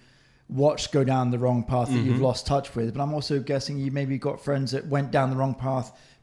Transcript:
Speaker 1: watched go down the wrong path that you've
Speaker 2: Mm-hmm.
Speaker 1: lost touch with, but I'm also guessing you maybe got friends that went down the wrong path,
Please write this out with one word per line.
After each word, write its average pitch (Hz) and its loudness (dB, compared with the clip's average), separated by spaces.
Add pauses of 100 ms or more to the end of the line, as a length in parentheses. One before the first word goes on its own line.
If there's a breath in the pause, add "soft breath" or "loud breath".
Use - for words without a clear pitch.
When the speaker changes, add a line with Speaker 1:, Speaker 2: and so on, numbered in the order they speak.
(480 soft breath)
Speaker 1:
watched 143 0
go 139 4
down 127 2
the 123 0
wrong 123 2
path 127 0
that 131 0
you've 120 4
Speaker 2:
Mm-hmm. 131 2
Speaker 1:
lost 123 0
touch 139 0
with, 113 -2
but 139 -4
I'm 147 -2
also 143 -2
guessing 139 -4
you 139 -2
maybe 139 -2
got 143 -4
friends 139 0
that 135 -4
went 139 -2
down 135 2
the 131 -2
wrong 135 0
path, 127 -4 (240 loud breath)